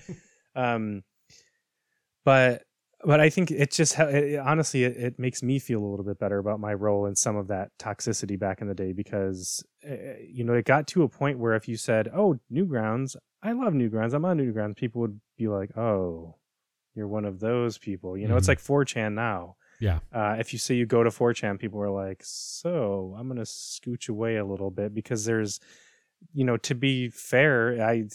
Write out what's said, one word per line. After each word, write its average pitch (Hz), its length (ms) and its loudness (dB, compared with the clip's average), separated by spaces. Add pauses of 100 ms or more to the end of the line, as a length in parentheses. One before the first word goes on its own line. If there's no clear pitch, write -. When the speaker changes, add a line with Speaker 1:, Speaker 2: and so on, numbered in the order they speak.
(560)
Speaker 1:
Um, 110 480 -2 (1200)
but, 127 400 6 (400)
but 151 160 6
I 156 100 8
think 165 220 2
it 143 200 2
just, 160 240 2
ha-, 156 120 4
it, 143 320 0
honestly, 143 440 2
it, 123 140 0
it 123 220 -4
makes 127 240 -4
me 131 160 2
feel 117 200 -2
a 104 60 -2
little 101 200 -4
bit 101 120 -6
better 101 220 0
about 104 200 -2
my 104 140 -4
role 101 320 2
in 101 100 -2
some 110 200 0
of 98 140 -4
that 98 280 -4
toxicity 101 600 -4
back 95 220 -2
in 104 60 -6
the 98 60 -4
day, 92 200 -4
because, 95 720 -6 (240)
uh, 127 300 -12 (100)
you 123 160 -6
know, 117 100 0
it 120 120 2
got 147 220 4
to 175 160 4
a 127 60 4
point 139 280 -2
where 117 160 2
if 110 140 0
you 113 100 -4
said, 110 360 2
"Oh, 180 260 4 (120)
Newgrounds, 131 640 0 (280)
I 220 80 -2
love 240 220 0
Newgrounds, 113 400 2
I'm 151 120 0
on 180 140 2
Newgrounds," 107 380 -2
people 117 240 -4
would 107 180 -2 (180)
be 113 100 -2
like, 101 300 -4
"Oh, 90 600 -2 (580)
you're 107 120 -6
one 104 180 -4
of 95 140 -6
those 117 380 0
people." 92 400 -8
You 104 100 -4
know, 104 100 4
it's 95 80 4
Speaker 2:
Mm-hmm. 143 60 6
Speaker 1:
like 131 80 2
four 139 260 2
chan 107 280 -2
now. 104 440 -4 (220)
Speaker 2:
Yeah. 92 200 2 (120)
Speaker 1:
Uh, 110 280 0
if - 140 -6
you 113 60 -6
say - 160 0
you 120 120 2
go 117 160 6
to 117 80 4
four 120 220 2
chan, 101 260 -4
people 104 220 -6
are 101 100 -2
like, 98 320 -6
"So 101 960 -4
I'm 127 80 -8
gonna 123 160 -6
scooch - 640 -10
away 113 280 0
a 104 80 -2
little 98 260 -4
bit," 104 240 -4
because 110 300 -4
there's, 110 340 0 (720)
you 139 120 0
know, 120 120 4
to - 160 -2
be 127 360 0
fair, 123 720 2
I, 113 320 2